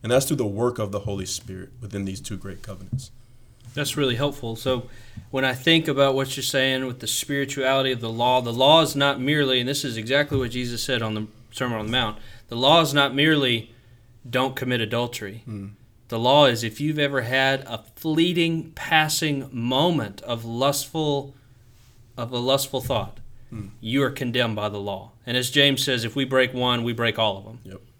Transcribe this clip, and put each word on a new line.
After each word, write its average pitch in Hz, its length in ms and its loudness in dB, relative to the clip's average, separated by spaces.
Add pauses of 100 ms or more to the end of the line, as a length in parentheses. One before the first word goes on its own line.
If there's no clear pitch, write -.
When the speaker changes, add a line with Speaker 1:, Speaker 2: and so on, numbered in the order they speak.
Speaker 1:
And 113 80 -2
that's 135 140 4
through 151 120 0
the 120 80 0
work 110 320 0
of 104 140 -2
the 101 100 -4
Holy 98 240 -4
Spirit 92 440 -10 (120)
within 101 240 -6
these 95 140 -6
two - 180 -8
great 95 240 -12
covenants. - 500 -8 (640)
Speaker 2:
That's 143 220 -4
really 135 200 2
helpful. 120 400 -2
So 127 340 -2 (420)
when 135 140 0
I 127 80 2
think 160 340 2
about 135 260 4
what 135 220 -2
you're 135 80 -6
saying 131 420 0
with 127 140 -8
the 113 80 -8
spirituality 135 840 0
of 120 100 -2
the 113 100 -6
law, 123 300 4
the 120 120 -4
law 143 280 8
is 139 140 0
not 139 240 2
merely, 135 400 2
and 120 80 -2
this 139 180 -2
is 113 120 -4
exactly 139 400 0
what 123 140 0
Jesus 120 320 -4
said 123 180 -2
on 110 120 -2
the 107 140 -4 (240)
Sermon 120 280 -4
on 107 60 -6
the 110 60 -4
Mount, 117 280 -2 (300)
the 117 60 -8
law 143 260 8
is 143 120 0
not 139 220 4
merely 139 580 2 (560)
don't 131 260 0
commit 123 260 0
adultery. 113 680 -4
Speaker 1:
Mm. 101 240 -10 (380)
Speaker 2:
The 117 100 -4
law 139 260 6
is 120 180 2
if 113 160 -6
you've 151 200 -2
ever 139 220 0
had 135 400 2
a 113 220 -10 (120)
fleeting, 165 800 0
passing 156 760 0
moment 127 680 0
of 117 220 -6
lustful, 135 920 -2 (840)
of 120 160 -8
a 123 40 -4
lustful 127 440 0
thought, - 380 -4 (340)
Speaker 1:
Mm. 101 160 -12 (100)
Speaker 2:
you 120 220 0
are 131 80 2
condemned 120 460 0
by 104 140 -2
the 104 100 -6
law. 98 320 -8 (140)
And 123 120 -2
as 127 140 -2
James 143 320 4
says, 123 200 0
if 113 120 -6
we 135 100 0
break 127 260 2
one, 123 320 0
we 120 100 -2
break 117 260 -2
all 104 180 2
of 98 80 -14
them. 113 180 -16
Speaker 1:
Yep. 95 180 -18 (180)